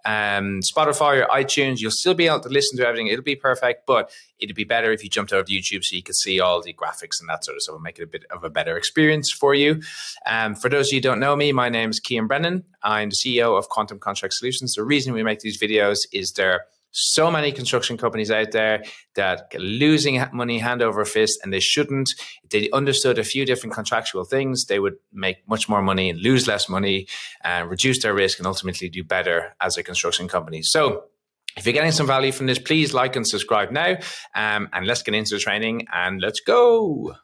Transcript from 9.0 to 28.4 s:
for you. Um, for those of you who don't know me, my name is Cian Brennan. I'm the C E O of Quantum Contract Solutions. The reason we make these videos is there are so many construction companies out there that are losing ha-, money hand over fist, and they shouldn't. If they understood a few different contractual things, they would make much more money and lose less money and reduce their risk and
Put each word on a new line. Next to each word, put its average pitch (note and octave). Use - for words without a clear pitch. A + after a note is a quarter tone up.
for C#3
you. D3
Um, A2
for B2
those C#3
of C#3
you C#3
who B2
don't B2+
know C#3+
me, D3
my B2
name A2+
is A2
Cian A2
Brennan. E3+
I'm G#2
the G2+
C B2+
E A#2
O A#2
of G2
Quantum G#2
Contract G#2
Solutions. B2
The G#2+
reason C3
we A2
make G#2+
these G#2+
videos G#2
is F#2+
there F#2+
are F2
so -
many D3+
construction B2
companies A2
out G#2+
there G#2+
that F#2
are -
losing C3+
ha-, B2+
money A#2+
hand B2
over G#2
fist, G#2+
and G2
they F#2+
shouldn't. C3+
If -
they G#2+
understood C3+
a A2
few C3+
different A#2+
contractual A2+
things, C3+
they G2+
would G2
make F#2+
much A2
more G#2
money F#2+
and E2
lose B2
less G#2
money F#2+
and E2+
reduce B2
their G#2+
risk G2
and F2+